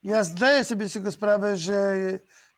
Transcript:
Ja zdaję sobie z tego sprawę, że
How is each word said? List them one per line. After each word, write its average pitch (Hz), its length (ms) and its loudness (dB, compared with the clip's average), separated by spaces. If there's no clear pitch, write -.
Ja 208 200 2
zdaję 233 420 2
sobie 208 240 -4
z - 40 -10
tego 202 180 -6
sprawę, 208 460 0
że 196 380 0